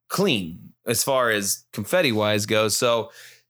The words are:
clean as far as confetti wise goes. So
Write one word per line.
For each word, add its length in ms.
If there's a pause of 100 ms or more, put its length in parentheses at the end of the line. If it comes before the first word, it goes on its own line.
clean 640 (140)
as 160
far 280
as 420
confetti 400
wise 320
goes. 320
So 340 (400)